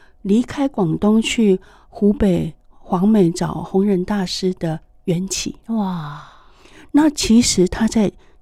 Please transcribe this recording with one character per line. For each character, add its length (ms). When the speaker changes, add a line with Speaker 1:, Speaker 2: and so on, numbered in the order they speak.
Speaker 1:
离 200
开 240
广 320
东 220
去 400
湖 240
北 420
黄 360
梅 240
找 320
弘 220
忍 200
大 200
师 300
的 260
缘 240
起。 280
Speaker 2:
哇。 560
Speaker 1:
那 180
其 320
实 260
他 180
在 240